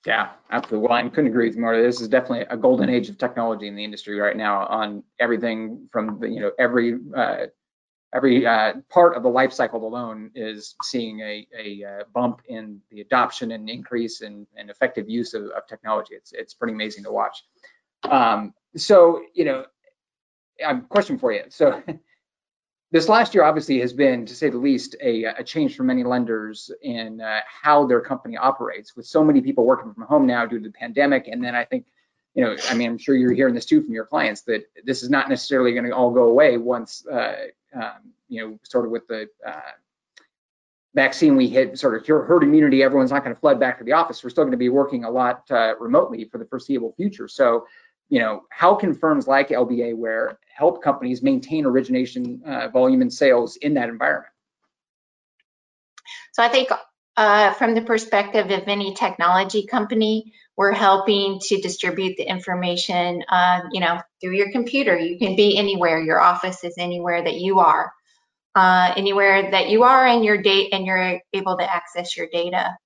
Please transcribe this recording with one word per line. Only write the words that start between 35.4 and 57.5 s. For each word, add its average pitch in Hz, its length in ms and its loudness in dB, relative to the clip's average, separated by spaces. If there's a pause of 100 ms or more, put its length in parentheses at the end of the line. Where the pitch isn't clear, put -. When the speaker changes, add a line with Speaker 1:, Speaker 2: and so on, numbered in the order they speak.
Speaker 1:
gonna 123 160 -4
all 123 220 2
go 123 120 4
away 123 320 6
once, 117 500 -6
uh, 110 400 -6 (280)
um, 107 380 -14 (160)
you 113 140 -12
know, 110 200 -14
sort 120 220 -4
of 113 80 -6
with 113 160 -8
the, 110 200 -10 (160)
uh, 73 280 -16 (1200)
vaccine 139 420 4
we 127 120 4
hit, 127 300 0
sort 120 180 0
of - 100 -10
herd 156 380 4
immunity, 147 400 6
everyone's 131 260 2
not 269 140 0
gonna 120 100 -6
flood 139 240 4
back 127 200 0
to 113 60 -16
the 123 80 -2
office. 165 300 0
We're 123 80 -10
still 156 140 2
gonna 127 120 0
be 123 120 0
working 135 340 0
a 113 80 -8
lot, 123 400 -2
uh, 113 300 2
remotely 117 460 0
for - 120 -14
the 113 60 -12
foreseeable 127 520 -6
future. 190 300 -6
So, 117 400 0 (440)
you 131 100 2
know, 107 300 -4
how - 240 4
can 175 200 -2
firms 151 320 0
like 139 240 2
L 123 140 2
B 120 180 -2
A 117 120 -4
Ware 113 440 -4 (160)
help 139 300 0
companies 127 380 -2
maintain 139 420 0
origination, 127 840 -2
uh, 120 220 -6
volume 127 320 4
and 123 120 0
sales 120 440 2
in 147 180 -2
that 120 140 0
environment? 123 420 -4 (2000)
Speaker 2:
So 226 80 2
I 240 60 4
think, 262 200 2 (480)
uh, 208 380 4